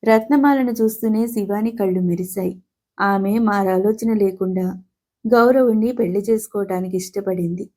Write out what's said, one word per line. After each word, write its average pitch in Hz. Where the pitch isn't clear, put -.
రత్నమాలను 262
చూస్తూనే 220
శివాని 214
కళ్ళు 190
మెరిశాయి. 180
ఆమె 196
మారాలోచన 208
లేకుండా 185
గౌరవుణ్ణి 240
పెళ్లి 202
చేసుకోవటానికి 196
ఇష్టపడింది. 185